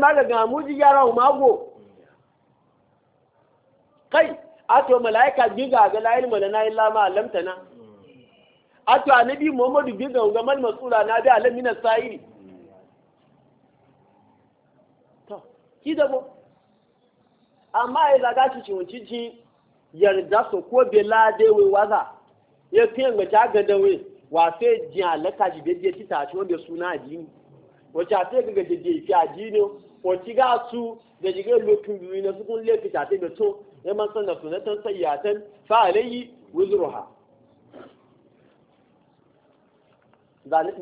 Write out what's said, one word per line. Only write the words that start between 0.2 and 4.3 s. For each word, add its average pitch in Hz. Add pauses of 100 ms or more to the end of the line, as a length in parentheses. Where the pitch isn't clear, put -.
ga 226
mu 277
ji 285
yara 277
mu 226
mago. 254 (2500)
Kai, 311 (320)